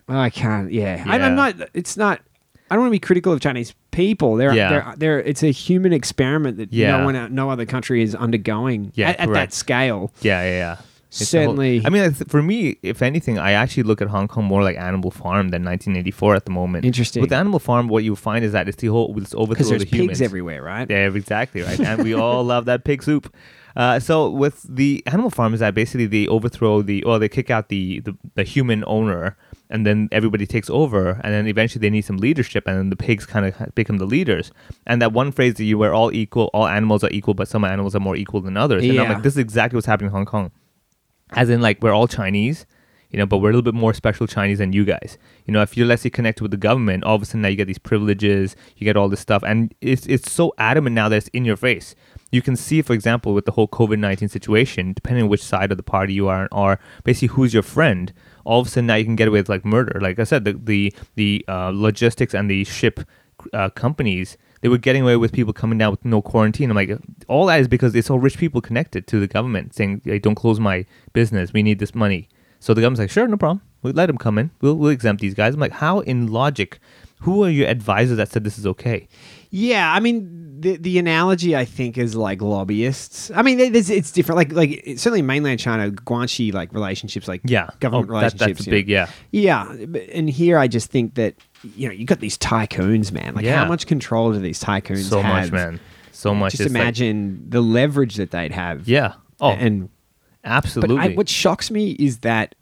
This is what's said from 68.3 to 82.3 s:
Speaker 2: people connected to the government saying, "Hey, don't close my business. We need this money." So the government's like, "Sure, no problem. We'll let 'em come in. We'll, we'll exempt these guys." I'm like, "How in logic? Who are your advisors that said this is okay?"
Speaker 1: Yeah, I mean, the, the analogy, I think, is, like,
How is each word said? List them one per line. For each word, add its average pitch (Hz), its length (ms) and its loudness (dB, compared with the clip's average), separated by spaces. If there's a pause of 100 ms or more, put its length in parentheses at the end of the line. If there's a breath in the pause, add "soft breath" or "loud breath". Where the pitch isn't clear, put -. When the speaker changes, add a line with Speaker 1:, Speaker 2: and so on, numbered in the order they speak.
Speaker 2:
people 147 240 -2
connected 117 460 -6
to 110 140 0
the 101 60 0
government 104 460 -4
saying, 101 300 -2
"Hey, 104 160 -2
don't 107 160 2
close 110 240 0
my 95 260 0 (280 soft breath)
business. 104 400 0
We 107 100 4
need 107 160 2
this 101 160 -6
money." 98 320 -2 (320 soft breath)
So - 140 0
the 113 80 2
government's 123 180 2
like, 101 100 -2
"Sure, 226 160 2
no 208 120 0
problem. 180 240 0 (200)
We'll 131 120 -4
let 175 160 2
'em 135 80 -2
come 107 200 0
in. 139 220 0
We'll, 143 160 2
we'll 151 140 2
exempt 117 320 0
these 98 120 -2
guys." 107 200 2
I'm 151 80 -4
like, 143 100 -2
"How 180 300 0
in 123 260 0
logic? 117 520 -2 (420 soft breath)
Who 196 240 2
are 180 40 2
your 143 200 2
advisors 113 480 0
that 107 160 -2
said 107 100 -2
this 104 160 -8
is 104 80 -4
okay?" 110 400 -4 (440 loud breath)
Speaker 1:
Yeah, 196 400 0
I 175 80 2
mean, 170 640 -2
the, 180 160 0
the 180 220 0
analogy, 175 560 2
I 127 100 0
think, 120 320 -6
is, 117 180 -2
like, 98 240 -2